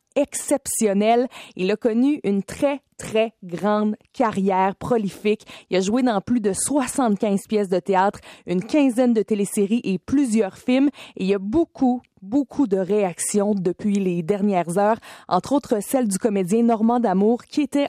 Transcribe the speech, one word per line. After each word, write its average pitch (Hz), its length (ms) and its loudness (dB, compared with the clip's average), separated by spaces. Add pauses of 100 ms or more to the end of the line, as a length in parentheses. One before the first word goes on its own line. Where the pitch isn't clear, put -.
(160)
exceptionnelle. 233 1120 0 (280)
Il 185 140 -2
a 208 60 0
connu 254 480 0
une 196 180 0
très, 277 400 -4 (160)
très 220 360 -2 (100)
grande 208 520 -2 (180)
carrière 196 600 0
prolifique. 214 720 -2 (240)
Il - 80 0
a 196 40 2
joué 208 200 0
dans 226 200 0
plus 247 200 -2
de 202 120 0
soixante-quinze 226 920 -2
pièces 208 220 -2
de 185 80 2
théâtre, 190 420 0 (280)
une 180 160 -2
quinzaine 254 500 2
de 220 80 2
téléséries 202 600 0
et 190 160 -2
plusieurs 226 580 0
films. 262 300 2 (300)
Et 190 80 -4
il - 20 -2
y 196 80 2
a 202 40 -2
beaucoup, 247 600 0 (220)
beaucoup 262 420 -2
de 190 120 0
réactions 202 760 0
depuis 196 460 -2
les 180 240 -2
dernières 190 560 0
heures, 214 180 2 (300)
entre 180 260 0
autres 214 300 0
celle 254 240 0
du 190 100 -2
comédien 202 460 0
Normand 233 360 2
D'Amour, 214 440 2
qui - 180 -4
était 285 280 0